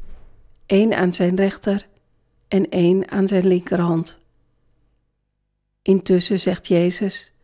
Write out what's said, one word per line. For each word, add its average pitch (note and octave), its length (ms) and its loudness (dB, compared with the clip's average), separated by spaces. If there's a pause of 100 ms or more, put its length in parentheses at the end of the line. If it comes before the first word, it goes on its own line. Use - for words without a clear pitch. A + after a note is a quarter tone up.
(680)
één G#3 300 2
aan F3+ 160 0
zijn F3+ 240 0
rechter G3 520 -2 (600)
en G3 200 0
één F3+ 420 0
aan G3 180 0
zijn F#3 180 0
linkerhand. F3+ 760 -2 (1600)
Intussen F#3 580 2
zegt F3+ 260 -4
Jezus F3+ 680 -2 (120)